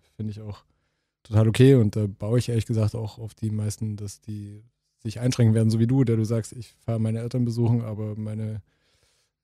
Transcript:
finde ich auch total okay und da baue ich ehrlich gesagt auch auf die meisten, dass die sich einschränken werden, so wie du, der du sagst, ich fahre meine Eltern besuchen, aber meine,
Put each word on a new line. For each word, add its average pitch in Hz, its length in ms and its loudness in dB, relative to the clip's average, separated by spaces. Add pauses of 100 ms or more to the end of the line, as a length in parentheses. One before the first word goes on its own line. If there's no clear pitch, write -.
(160)
finde 110 160 -8
ich 104 100 -14
auch 104 220 -14 (600)
total 110 240 4
okay 131 280 8
und 107 200 4
da 107 120 0
baue 104 320 -4
ich 117 100 -2
ehrlich 117 180 0
gesagt 110 280 0
auch 110 220 -10
auf 113 160 -14
die 110 160 -6
meisten, 107 480 -6
dass 104 240 -14
die 104 400 -14 (400)
sich 110 180 -8
einschränken 120 360 4
werden, 113 140 4
so 113 100 2
wie 117 80 4
du, 135 160 4
der 117 120 2
du 110 80 2
sagst, 110 300 -2
ich 123 260 -18
fahre 113 200 -4
meine 110 200 -2
Eltern 120 260 -2
besuchen, 117 360 2
aber 107 340 -8
meine, 107 460 -8 (840)